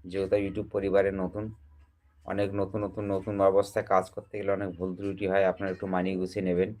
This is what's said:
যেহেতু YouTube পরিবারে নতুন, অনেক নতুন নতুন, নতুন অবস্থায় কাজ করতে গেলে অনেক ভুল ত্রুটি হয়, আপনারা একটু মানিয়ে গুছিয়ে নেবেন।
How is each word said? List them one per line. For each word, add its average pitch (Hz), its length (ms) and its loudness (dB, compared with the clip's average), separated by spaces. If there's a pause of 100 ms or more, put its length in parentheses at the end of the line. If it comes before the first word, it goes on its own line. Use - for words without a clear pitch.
(100)
যেহেতু 95 340 0
YouTube 101 300 -6
পরিবারে 98 360 4 (120)
নতুন, 101 220 -4 (880)
অনেক 101 160 0 (120)
নতুন 98 260 -2
নতুন, 104 180 -6 (100)
নতুন 98 200 -2 (180)
অবস্থায় 101 400 2
কাজ 92 120 4 (100)
করতে - 240 -12
গেলে 98 200 -2
অনেক 98 180 -4
ভুল 92 200 -4
ত্রুটি 98 360 -4
হয়, 98 200 4
আপনারা 95 220 -4
একটু 98 200 -6
মানিয়ে 92 260 0
গুছিয়ে 92 280 -4
নেবেন। 92 220 2 (100)